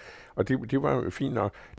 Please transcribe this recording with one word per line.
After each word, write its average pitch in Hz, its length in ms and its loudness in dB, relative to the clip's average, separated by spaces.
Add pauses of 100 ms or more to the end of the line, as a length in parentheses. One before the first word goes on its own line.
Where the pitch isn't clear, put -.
(360)
Og 101 120 2
det, 127 240 0
det 135 100 4
var 143 140 4
jo 120 140 0
fint - 240 -2
nok. 104 200 2 (260)